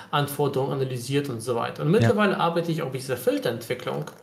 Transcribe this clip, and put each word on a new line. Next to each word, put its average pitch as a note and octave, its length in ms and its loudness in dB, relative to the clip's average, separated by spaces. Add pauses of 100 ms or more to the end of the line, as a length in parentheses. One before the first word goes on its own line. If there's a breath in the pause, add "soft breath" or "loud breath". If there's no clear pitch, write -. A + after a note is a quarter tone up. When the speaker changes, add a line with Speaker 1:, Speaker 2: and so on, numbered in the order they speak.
(120)
Speaker 1:
Anforderungen C#3+ 640 0
analysiert C3+ 540 -2
und A#2 120 -6
so A#2 160 -2
weiter. A#2+ 260 -4
Und D3+ 100 4
Speaker 2:
Ja. G#3+ 60 6
Speaker 1:
mittlerweile G#3 400 4
arbeite E3+ 320 2
ich D#3 120 -2
auch C3 100 -4
mit B2+ 100 -6
dieser C3 140 -4
Filterentwicklung, C#3+ 880 -2 (180)